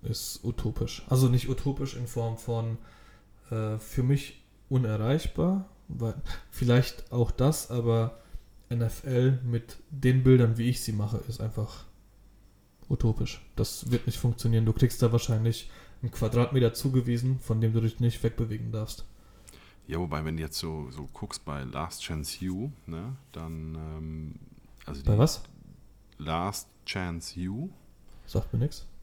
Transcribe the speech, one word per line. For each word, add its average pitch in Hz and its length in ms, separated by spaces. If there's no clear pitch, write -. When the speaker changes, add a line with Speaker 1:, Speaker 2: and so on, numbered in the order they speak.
Speaker 1:
ist - 400
utopisch. - 680
Also 131 200
nicht 123 200
utopisch 135 460
in 123 120
Form 113 300
von, 113 400
äh, 110 280
für - 260
mich 135 400
unerreichbar, 135 1000
weil, 117 280
vielleicht - 640
auch 120 200
das, 139 400
aber 117 480
N 120 120
F - 240
L 127 380
mit 117 340
den 131 340
Bildern, 123 340
wie 117 120
ich 120 120
sie 113 120
mache, 107 240
ist 117 120
einfach - 460
utopisch. - 520
Das - 360
wird 120 140
nicht - 140
funktionieren. 113 460
Du 110 80
kriegst - 280
da 117 100
wahrscheinlich 113 600
einen 117 100
Quadratmeter 120 640
zugewiesen, 127 680
von 110 220
dem 113 120
du 113 60
dich 110 200
nicht 120 240
wegbewegen 113 480
darfst. 107 340
Speaker 2:
Ja, 78 120
wobei, 76 260
wenn 80 120
du 80 60
jetzt 76 140
so, 78 340
so 69 220
guckst - 320
bei 71 180
Last 67 380
Chance 82 480
U, 104 220
ne, 87 280
dann, 80 440
ähm, 78 600
also 71 180
Speaker 1:
Bei 104 100
Speaker 2:
die 104 40
Speaker 1:
was? 143 260
Speaker 2:
Last 82 500
Chance 87 640
U. 123 220
Speaker 1:
Sagt - 260
mir 113 80
nix. - 260